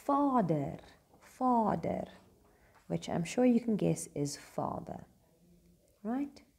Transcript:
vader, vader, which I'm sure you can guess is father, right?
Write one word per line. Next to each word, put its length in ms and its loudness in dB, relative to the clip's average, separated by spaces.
vader, 720 2
vader, 680 0
which 200 -4
I'm 160 -2
sure 200 0
you 160 6
can 160 0
guess 380 0
is 220 -4
father, 680 -8
right? 400 -6